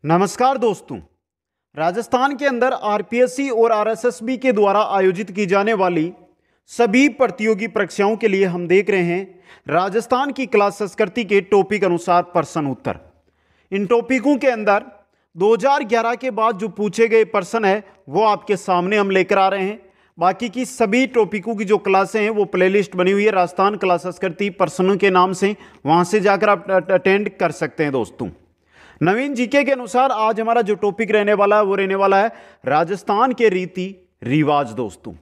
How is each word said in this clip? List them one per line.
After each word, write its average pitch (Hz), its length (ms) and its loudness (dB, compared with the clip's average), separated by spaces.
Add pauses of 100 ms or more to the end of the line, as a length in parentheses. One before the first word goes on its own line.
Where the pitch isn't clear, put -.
नमस्कार 247 540 0
दोस्तों, 196 400 -4 (760)
राजस्थान 240 600 -2
के 285 100 -4
अंदर 247 260 0
आरपीएससी 247 760 -2
और 226 220 2
आरएसएसबी 220 640 -2
के 254 160 0
द्वारा 202 360 4
आयोजित 190 420 0
की 202 160 -4
जाने 202 280 0
वाली 175 360 0 (600)
सभी 240 400 2
प्रतियोगी 220 580 -2
परीक्षाओं 202 480 -2
के 220 120 0
लिए 190 180 2
हम 175 220 -4
देख 190 220 2
रहे 190 120 2
हैं 180 400 -6 (260)
राजस्थान 220 640 -2
की 262 140 -6
क्लास 202 320 0
संस्कृति 208 460 -4
के 196 180 2
टॉपिक 196 420 0
अनुसार 175 400 2
प्रश्न 160 420 -2
उत्तर। 120 320 -6 (760)
इन 196 140 -2
टॉपिकों 233 500 2
के 269 120 0
अंदर 214 420 0 (460)
दो 202 180 2
हज़ार 269 300 0
ग्यारह 226 320 -2
के 254 160 -6
बाद 220 260 -2
जो 214 120 -6
पूछे 214 380 -2
गए 220 200 4
प्रश्न 214 360 -2
है 202 180 2 (260)
वो 180 160 0
आपके 208 340 0
सामने 180 380 0
हम 196 140 0
लेकर 190 280 2
आ 190 100 4
रहे 190 160 -2
हैं। 214 160 -8 (380)
बाकी 185 300 0
की 240 180 -6
सभी 240 420 0
टॉपिकों 214 480 -2
की 208 80 -6
जो 196 160 2
क्लासें 196 420 0
हैं 214 100 0
वो 208 180 0
प्लेलिस्ट 190 460 0
बनी 180 160 2
हुई 202 120 2
है 214 80 4
राजस्थान 190 440 0
क्लास 180 260 0
संस्कृति 185 500 -6
प्रश्नों 190 440 0
के 196 140 2
नाम 180 240 2
से, 202 220 -2 (300)
वहाँ 175 180 4
से 208 160 0
जाकर 196 280 2
आप 190 220 0
अ-, 185 200 0
अटेंड 190 460 0
कर 170 160 -2
सकते 156 300 -6
हैं 143 100 0
दोस्तों। 113 380 -6 (680)
नवीन 233 340 0
जीके 247 300 0
के 269 80 0
अनुसार 247 400 0
आज 220 280 -2
हमारा 233 220 0
जो 202 120 -2
टॉपिक 208 360 -4
रहने 208 240 2
वाला 202 220 2
है 214 60 4
वो 196 120 0
रहने 196 200 -2
वाला 196 240 2
है 220 120 2 (340)
राजस्थान 190 680 0
के 226 160 2
रीति 185 380 -2 (360)
रिवाज 143 480 0
दोस्तों। 107 520 -10